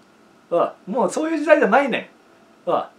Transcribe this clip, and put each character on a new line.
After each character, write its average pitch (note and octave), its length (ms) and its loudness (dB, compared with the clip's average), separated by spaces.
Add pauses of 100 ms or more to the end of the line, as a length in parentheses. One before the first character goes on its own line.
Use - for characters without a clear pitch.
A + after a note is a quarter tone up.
(500)
う E3+ 80 -2 (320)
ん。 - 20 -6
も C4 140 0
う F3+ 40 -4
そ D#4+ 160 -4
う D#4+ 40 -4
い E4 60 -2
う - 20 -4
時 D4 80 -6
代 D#4 120 6
じ C4 60 2
ゃ G3+ 40 0
な B3 140 4
い C#4 60 -2
ね F3 100 -4 (680)
ん。 F3+ 40 -4
う - 20 0
ん。 C3 100 0 (160)